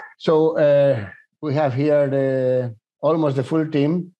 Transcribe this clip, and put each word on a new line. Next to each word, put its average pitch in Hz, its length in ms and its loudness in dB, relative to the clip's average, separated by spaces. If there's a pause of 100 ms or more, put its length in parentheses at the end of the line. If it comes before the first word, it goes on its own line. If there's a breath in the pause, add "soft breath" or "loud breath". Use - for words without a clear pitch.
(180 loud breath)
so, 160 400 0
uh, 143 500 2 (340 loud breath)
we 151 120 -4
have 143 200 0
here 143 360 0
the, 127 680 -2 (260)
almost 156 340 0
the 135 80 -2
full 160 260 -2
team 156 500 -2